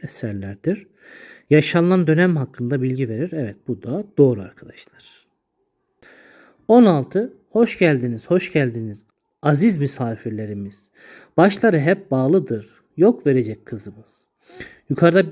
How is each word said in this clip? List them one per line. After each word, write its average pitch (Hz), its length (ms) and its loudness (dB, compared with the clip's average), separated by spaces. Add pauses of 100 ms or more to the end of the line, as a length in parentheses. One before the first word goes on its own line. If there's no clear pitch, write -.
eserlerdir. 101 840 -8 (640)
Yaşanılan 170 580 2
dönem 170 280 2
hakkında 127 460 -6
bilgi 131 280 -4
verir. 127 240 -6
Evet, 120 220 -8 (120)
bu 113 160 -8
da 180 220 -8 (120)
doğru 127 240 4
arkadaşlar. - 840 -20 (1400)
On 233 180 6
altı, 185 480 0 (160)
hoş 233 300 -2
geldiniz, 123 460 0
hoş 185 260 -2
geldiniz. 113 540 -4 (360)
Aziz 156 360 2
misafirlerimiz. 107 1120 -8 (480)
Başları 190 420 2
hep 180 320 0
bağlıdır. 131 580 0 (280)
Yok 190 300 2
verecek 117 380 -2
kızımız. - 600 -18 (640)
Yukarıda 170 420 2